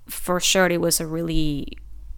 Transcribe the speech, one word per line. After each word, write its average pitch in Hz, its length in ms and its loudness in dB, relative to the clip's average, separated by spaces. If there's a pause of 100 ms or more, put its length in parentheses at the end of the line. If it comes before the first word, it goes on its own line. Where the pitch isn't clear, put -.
For - 320 -2
sure, 185 260 4
it 175 140 0
was 170 200 2
a 165 60 -4
really 156 720 0 (400)